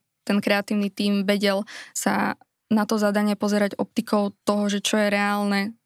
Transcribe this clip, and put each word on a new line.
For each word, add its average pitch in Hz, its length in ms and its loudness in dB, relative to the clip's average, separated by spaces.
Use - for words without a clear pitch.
ten 202 200 0
kreatívny 202 480 0
tím 202 320 0
vedel 202 400 0
sa 196 400 -2
na 214 160 2
to 214 160 0
zadanie 208 340 2
pozerať 202 460 0
optikou 208 640 -2
toho, 208 240 0
že 202 160 -2
čo - 160 0
je 208 100 2
reálne 202 760 0